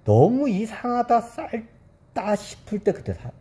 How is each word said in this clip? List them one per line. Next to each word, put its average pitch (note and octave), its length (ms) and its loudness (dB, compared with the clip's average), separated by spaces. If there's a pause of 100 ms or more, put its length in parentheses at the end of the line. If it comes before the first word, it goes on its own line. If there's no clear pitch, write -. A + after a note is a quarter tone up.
너무 G#3+ 440 6
이상하다, A#3 720 0
쌀다 - 1120 -8
싶을 - 440 -8
때 G3 120 0
그때 - 220 -4
사. A#2+ 280 -14